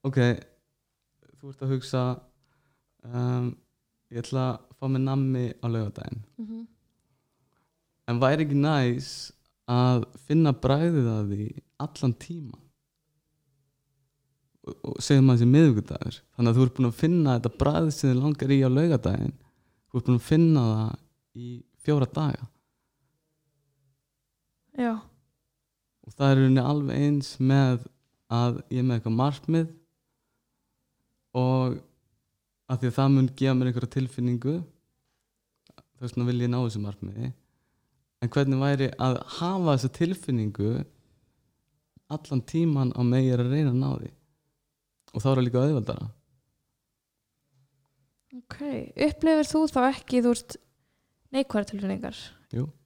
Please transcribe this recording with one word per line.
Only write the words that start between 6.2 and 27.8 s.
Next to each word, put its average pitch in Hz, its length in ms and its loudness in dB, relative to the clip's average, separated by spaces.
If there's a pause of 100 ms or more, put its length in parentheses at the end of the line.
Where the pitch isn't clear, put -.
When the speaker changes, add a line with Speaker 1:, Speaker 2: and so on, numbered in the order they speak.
Speaker 2:
Mhm. 226 260 -12 (1400)
Speaker 1:
En 120 120 -2
væri 151 260 2
ekki 139 120 -2
næs 139 540 0 (560)
að 123 400 2 (100)
finna 151 360 2
bragðið 147 540 2
af 107 220 -2
því 104 180 -4 (320)
allan 139 340 -2
tímann? 160 500 -14 (2000)
Og, - 200 -12
og - 160 -8
segjum 135 300 6
að 123 60 6
það 117 80 4
sé 120 80 6
miðvikudagur. 139 680 2 (100)
Þannig 120 200 0
að 117 80 4
þú 127 80 6
ert 120 100 -2
búin 127 140 2
að 117 100 -8
finna 160 380 2
þetta 117 200 -4
bragð 156 360 0
sem 139 160 0
þig 127 120 2
langar 139 280 -2
í 139 120 4
á 131 80 4
laugardaginn. 139 680 0 (580)
Þú 123 60 -2
ert 120 100 -2
búin 123 100 4
að - 100 -8
finna 156 360 6
það 110 300 0 (400)
í 120 140 -14 (280)
fjóra 143 320 0
daga. 147 380 -4 (2250)
Speaker 2:
Já. 240 180 -2 (1080)
Speaker 1:
Og - 100 -20
það 139 160 2
er 135 80 6
í 135 60 6
rauninni 131 180 4
alveg 139 400 -2
eins 143 360 0
með 131 480 2 (440)